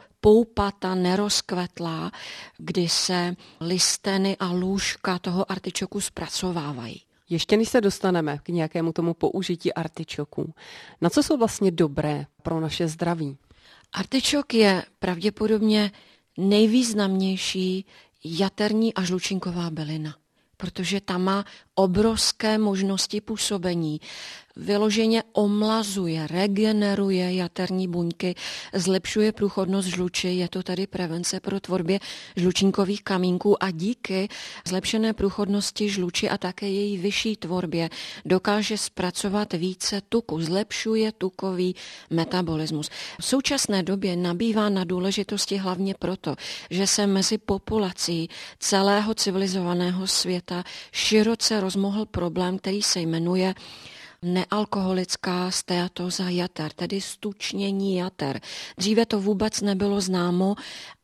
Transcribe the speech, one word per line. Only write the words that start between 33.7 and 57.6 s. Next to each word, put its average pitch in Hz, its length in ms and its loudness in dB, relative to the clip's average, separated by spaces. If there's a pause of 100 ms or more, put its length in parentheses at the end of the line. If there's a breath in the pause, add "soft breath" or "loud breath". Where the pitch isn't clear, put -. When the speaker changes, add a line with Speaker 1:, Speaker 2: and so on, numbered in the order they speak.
Speaker 1:
díky 190 580 -2 (400 loud breath)
zlepšené 220 440 2
průchodnosti 202 800 0
žluči 190 400 0
a 202 80 0
také 190 300 -6
její 202 300 0
vyšší 208 380 0
tvorbě 165 540 -2 (340 loud breath)
dokáže 208 540 2
zpracovat 196 720 -2
více 185 560 -2
tuku, 226 320 -2
zlepšuje 214 720 0
tukový 185 640 -2 (360 loud breath)
metabolismus. 160 800 -2 (300 loud breath)
V - 40 -8
současné 254 580 0
době 190 340 0
nabývá 208 520 2
na 190 160 2
důležitosti 196 720 -2
hlavně 190 420 -2
proto, 170 380 -4 (340 loud breath)
že 190 160 0
se 208 200 2
mezi 196 320 2
populací 185 920 -2 (300 loud breath)
celého 202 560 4
civilizovaného 185 920 0
světa 180 580 -2 (280 loud breath)
široce 220 680 2
rozmohl 196 460 0
problém, 180 520 -2
který 196 240 -2
se - 180 0
jmenuje 175 540 2 (680 loud breath)
nealkoholická 185 1300 -2
steatóza 180 800 -2
jater, 175 440 -4
tedy 190 280 -4
stučnění 196 960 -4